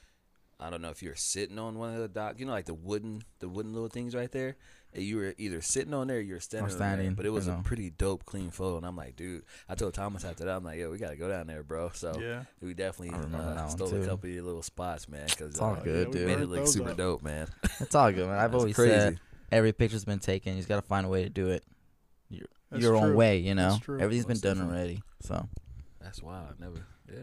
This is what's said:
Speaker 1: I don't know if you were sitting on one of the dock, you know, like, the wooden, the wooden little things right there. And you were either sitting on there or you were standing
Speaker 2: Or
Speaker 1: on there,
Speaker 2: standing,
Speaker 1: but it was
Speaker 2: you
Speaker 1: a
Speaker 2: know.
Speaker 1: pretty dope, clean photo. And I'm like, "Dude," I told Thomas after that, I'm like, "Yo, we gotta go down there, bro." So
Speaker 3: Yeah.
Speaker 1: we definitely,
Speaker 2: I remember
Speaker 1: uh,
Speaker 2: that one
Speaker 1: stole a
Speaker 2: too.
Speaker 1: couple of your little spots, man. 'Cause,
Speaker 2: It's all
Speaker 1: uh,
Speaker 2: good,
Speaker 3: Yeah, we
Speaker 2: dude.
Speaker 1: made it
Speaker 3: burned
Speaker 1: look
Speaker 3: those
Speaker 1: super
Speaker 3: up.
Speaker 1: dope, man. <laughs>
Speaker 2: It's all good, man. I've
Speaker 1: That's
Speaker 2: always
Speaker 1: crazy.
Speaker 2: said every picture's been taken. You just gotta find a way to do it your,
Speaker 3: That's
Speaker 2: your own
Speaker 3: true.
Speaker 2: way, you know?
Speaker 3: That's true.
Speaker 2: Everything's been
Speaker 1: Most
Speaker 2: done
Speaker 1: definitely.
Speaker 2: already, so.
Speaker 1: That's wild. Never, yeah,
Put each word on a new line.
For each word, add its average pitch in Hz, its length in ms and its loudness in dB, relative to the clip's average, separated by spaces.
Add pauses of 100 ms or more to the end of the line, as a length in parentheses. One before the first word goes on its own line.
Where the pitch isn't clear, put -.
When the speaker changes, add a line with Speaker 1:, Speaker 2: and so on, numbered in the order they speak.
(600)
Speaker 1:
I 80 100 -10
don't 85 120 -8
know 82 80 -8
if - 120 -12
you 90 80 -8
were - 60 -10
sitting 98 420 -4
on 113 200 -8
one 113 160 -6
of 113 60 -4
the 113 80 -4
dock, 107 300 -6
you 131 80 -8
know, 135 60 -4
like, 101 140 -4
the 82 80 -6
wooden, 104 480 -4 (180)
the 95 80 -8
wooden 107 240 -6
little 113 160 -4
things 120 260 -8
right 123 160 -4
there. 131 260 -6 (360)
And 92 100 -6
you 104 140 -2
were 98 220 -2
either 92 220 -4
sitting 135 320 0
on 135 140 -2
there 131 120 -2
or - 20 -2
you 98 140 -6
were 85 60 -8
standing 104 300 -4
Speaker 2:
Or - 40 -4
Speaker 1:
on 90 40 -6
there, 101 140 2
Speaker 2:
standing, 95 220 0
Speaker 1:
but 101 120 -2
it 104 40 2
was 101 180 0
Speaker 2:
you 90 40 0
Speaker 1:
a 87 40 -2
Speaker 2:
know. 87 60 -4
Speaker 1:
pretty 110 280 -2
dope, 95 340 -2
clean 92 280 -8
photo. 92 240 -2
And 82 100 -6
I'm 90 100 -8
like, 67 200 -12
"Dude," 85 260 -10 (260)
I 92 60 -6
told 95 180 -2
Thomas 98 320 -6
after 85 200 -8
that, 92 120 0
I'm 95 60 -6
like, 82 160 -8
"Yo, 85 140 -4
we 95 60 -8
gotta 82 180 -8
go 85 120 -4
down 87 200 -4
there, 78 160 -10
bro." 80 300 -4
So 82 260 -6
Speaker 3:
Yeah. 120 240 -6 (160)
Speaker 1:
we 90 140 -8
definitely, 90 380 -6
Speaker 2:
I 87 60 -4
remember 80 200 -4
Speaker 1:
uh, 78 160 -4
Speaker 2:
that 78 80 -4
one 76 80 -4
Speaker 1:
stole 92 180 -2
a - 20 0
Speaker 2:
too. 95 160 0
Speaker 1:
couple 95 240 -2
of 90 60 -6
your 87 80 -8
little 87 180 -6
spots, 87 460 -6
man. 73 220 -10
'Cause, 76 200 -2
Speaker 2:
It's 76 80 -6
all 110 160 4
Speaker 1:
uh, 80 60 -6
Speaker 2:
good, 82 220 2
Speaker 3:
Yeah, 85 40 4
we 85 60 -4
Speaker 2:
dude. 87 160 0
Speaker 1:
made 92 60 4
it - 40 2
Speaker 3:
burned 90 120 0
Speaker 1:
look 90 100 -2
Speaker 3:
those 147 140 6
Speaker 1:
super 92 160 0
Speaker 3:
up. 85 60 -6
Speaker 1:
dope, 90 280 0
man. 76 240 -4 (140)
<laughs> - 180 0
Speaker 2:
It's - 160 -4
all 123 160 10
good, 92 160 0
man. 98 100 0
I've 113 140 4
Speaker 1:
That's 123 100 4
Speaker 2:
always 107 140 2
Speaker 1:
crazy. 120 160 10
Speaker 2:
said 104 280 6 (300)
every 110 220 8
picture's 107 320 2
been 101 160 0
taken. 95 320 0
You 92 80 -2
just 90 80 -6
gotta 101 180 2
find 98 180 2
a 95 40 0
way 92 160 2
to - 40 -4
do 92 200 0
it 90 160 0 (640)
your, - 180 -12 (240)
Speaker 3:
That's 113 100 -2
Speaker 2:
your 117 140 8
own 110 140 8
Speaker 3:
true. 101 80 6
Speaker 2:
way, 110 220 8
you 95 180 2
know? 92 140 6
Speaker 3:
That's 107 140 4
true. 139 160 -4
Speaker 2:
Everything's 107 260 2
been 120 80 2
Speaker 1:
Most 101 80 -2
Speaker 2:
done 98 160 4
Speaker 1:
definitely. 87 200 -2
Speaker 2:
already, 90 240 -4 (200)
so. 92 260 -4 (520)
Speaker 1:
That's 92 220 -12
wild. 82 380 -12
Never, 87 260 -12 (260)
yeah, - 100 -14